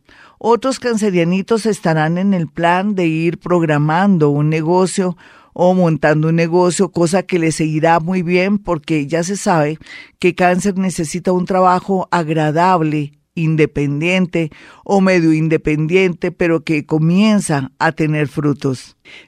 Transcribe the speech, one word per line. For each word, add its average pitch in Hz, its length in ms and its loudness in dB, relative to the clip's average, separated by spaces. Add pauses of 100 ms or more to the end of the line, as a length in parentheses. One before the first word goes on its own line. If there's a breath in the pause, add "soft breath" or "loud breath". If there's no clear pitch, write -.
(380 loud breath)
Otros 240 400 0
cancerianitos 196 880 0
estarán 160 500 0
en 196 160 0
el 170 140 -2
plan 175 480 -2
de 180 140 0
ir 160 300 -2
programando 165 920 2
un 147 180 0
negocio 175 680 0 (360 loud breath)
o 180 220 2
montando 160 540 2
un 165 80 0
negocio, 175 560 0
cosa 175 320 0
que 180 160 -2
le 160 100 0
seguirá 156 480 0
muy 180 240 -2
bien 180 360 0
porque 160 500 -4
ya 165 160 -2
se 196 120 -6
sabe 160 420 0 (420 loud breath)
que 175 160 0
Cáncer 180 420 0
necesita 180 540 -4
un 180 120 0
trabajo 185 680 0
agradable, 156 1000 0 (220)
independiente 160 1160 0 (340 loud breath)
o 196 160 2
medio 180 320 4
independiente, 160 960 0
pero 165 320 -2
que 151 240 -4
comienza 165 920 0
a 156 100 2
tener 151 380 -2
frutos. 143 680 -4 (320 loud breath)